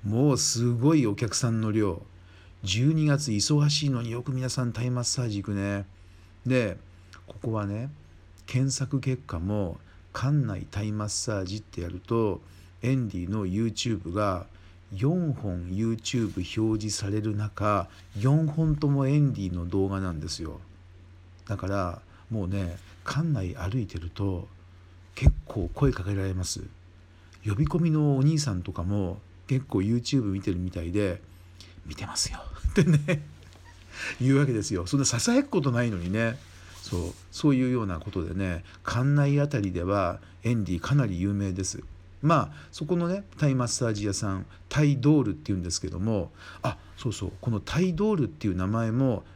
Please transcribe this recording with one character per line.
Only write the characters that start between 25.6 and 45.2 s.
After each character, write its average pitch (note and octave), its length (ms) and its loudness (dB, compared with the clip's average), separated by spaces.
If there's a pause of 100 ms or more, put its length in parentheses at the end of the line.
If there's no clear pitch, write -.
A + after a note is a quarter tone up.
声 C#3 180 4
か - 120 -4
け G2+ 100 -2
ら G2 100 0
れ F#2+ 100 0
ま F#2 100 -2
す。 - 200 -6 (800)
呼 G2+ 100 0
び D3+ 100 2
込 D#3+ 140 0
み E3 120 4
の D3 260 4
お C3 60 4
兄 D3+ 160 6
さ C#3 140 0
ん F2+ 100 -2
と F#2 80 -6
か F#2 120 -4
も F#2+ 360 0 (280)
結 C3 180 0
構 - 140 0
YouTube A#2+ 440 0
見 G2 180 -2
て G2 100 -2
る F2+ 80 -2
み F2+ 120 -4
た F2+ 100 -6
い E2+ 100 -6
で、 F#2+ 300 0 (640)
「見 - 100 -10
て - 100 -10
ま - 120 -10
す - 140 -2
よ」 - 80 -10 (200)
<laughs> - 120 0
っ - 20 -10
て F#3 100 6
ね、 D#3 380 4 (1000)
言 C3 140 6
う - 20 6
わ D3 80 6
け C3+ 80 0
で G#2+ 100 0
す - 100 -4
よ。 F2 140 -2
そ C#3+ 100 0
ん - 20 4
な C3+ 60 2
さ A#2+ 140 0
さ A#3 140 2
や C4+ 100 6
く C#4 60 -4
こ - 120 2
と C3+ 100 2
な A#2+ 120 2
い A#2 80 0
の F#2+ 60 -2
に F2 140 -2
ね。 A2+ 260 0 (440)
そ - 160 -6
う、 F2 160 -4 (180)
そ - 180 2
う C#3 60 6
い B2+ 120 2
う B2+ 40 0
よ B2 120 0
う G2+ 40 -2
な E2+ 120 -4
こ G2+ 120 -10
と F2+ 120 -2
で F2 100 -6
ね、 F2+ 300 -2 (200)
関 C3 320 2
内 C#3+ 240 4
あ C#3+ 80 2
た C#3+ 120 -2
り G2 120 0
で F2+ 120 -2
は F#2+ 360 0 (240)
エ A#2 100 2
ン A2 100 0
デ F2+ 100 -2
ィ E2+ 60 -2
か - 160 0
な C#3 100 4
り F#2 140 -4
有 G2 140 0
名 G2 180 0
で F#2 120 -4
す。 - 200 -6 (380)
ま D3 320 2
あ、 - 180 -18
そ - 140 -8
こ F3+ 100 0
の F3 120 0
ね、 G3 160 -4 (140)
タ D3+ 100 2
イ C3+ 80 4
マ B2+ 100 2
ッ - 20 -4
サ A#2+ 200 0
ー A2 60 0
ジ G2+ 120 -4
屋 G2+ 80 0
さ G2 200 -2
ん、 F#2+ 120 -6 (240)
タ D3+ 140 2
イ C#3+ 140 4
ド D3 220 6
ー C3 40 4